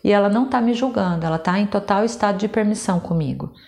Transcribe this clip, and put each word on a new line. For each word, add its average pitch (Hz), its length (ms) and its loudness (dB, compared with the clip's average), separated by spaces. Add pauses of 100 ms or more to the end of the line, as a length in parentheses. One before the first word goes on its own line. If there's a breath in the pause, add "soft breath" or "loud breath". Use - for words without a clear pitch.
e 202 80 2
ela 202 180 4
não 240 180 2
tá 254 140 0
me 233 120 2
julgando, 190 520 0
ela 160 120 0
tá 180 220 0
em 208 80 2
total 202 360 0
estado 208 340 0
de 208 100 -2
permissão 208 520 0
comigo. 143 540 -4 (140 loud breath)